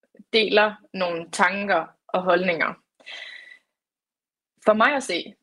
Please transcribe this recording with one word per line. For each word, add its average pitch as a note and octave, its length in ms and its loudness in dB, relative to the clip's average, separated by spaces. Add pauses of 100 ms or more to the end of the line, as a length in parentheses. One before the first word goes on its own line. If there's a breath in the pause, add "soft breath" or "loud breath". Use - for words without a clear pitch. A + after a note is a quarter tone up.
(340)
deler G#3+ 400 2 (200)
nogle E3+ 380 -4
tanker F#3+ 540 0 (280)
og F#3 100 0
holdninger. F3+ 500 0 (1900 loud breath)
For G#3+ 80 6
mig A#3+ 220 2
at C4 80 -4
se, F3 400 -8